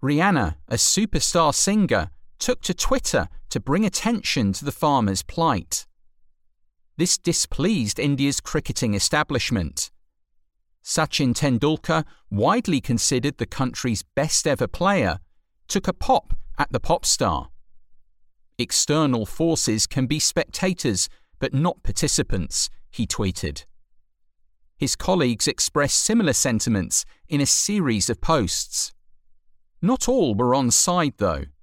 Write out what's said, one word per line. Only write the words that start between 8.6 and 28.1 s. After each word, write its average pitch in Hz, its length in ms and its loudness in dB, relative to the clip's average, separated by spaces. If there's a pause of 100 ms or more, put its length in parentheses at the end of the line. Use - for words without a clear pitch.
establishment. 117 960 -2 (920)
Sachin 143 500 0
Tendulkar, 151 680 2 (260)
widely 151 500 2
considered 127 580 0
the 113 80 -2
country's 127 560 -4
best - 440 -2
ever 131 200 0
player, 170 520 0 (480)
took - 220 -2
a 180 60 0
pop - 400 2 (240)
at 143 140 -2
the 131 80 0
pop - 260 0
star. 85 420 0 (1080)
"External 135 680 2
forces 147 600 0
can 131 200 -2
be 147 140 0
spectators, - 880 -2 (300)
but 139 160 -4
not 151 280 0
participants," - 840 0 (220)
he 113 160 -4
tweeted. 92 580 -4 (1120)
His - 180 -2
colleagues 143 540 0
expressed - 520 0
similar 208 340 2
sentiments 110 720 0 (220)
in 147 120 0
a 143 60 0
series 143 640 0